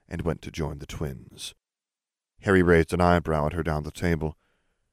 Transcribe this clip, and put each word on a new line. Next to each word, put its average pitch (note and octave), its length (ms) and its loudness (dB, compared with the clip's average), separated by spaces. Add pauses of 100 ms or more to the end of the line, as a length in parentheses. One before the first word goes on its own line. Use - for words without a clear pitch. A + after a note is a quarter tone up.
and E2 140 -10
went D#2+ 220 -4
to - 80 -14
join D2 280 -8
the C#2+ 60 -14
twins. - 680 -12 (880)
Harry F#2+ 200 4
raised E2+ 320 4
an F2 80 0
eyebrow D#2+ 460 2
at D2+ 60 -4
her E2 100 -6
down D2+ 200 -4
the D2+ 80 -10
table. D#2 460 -4 (560)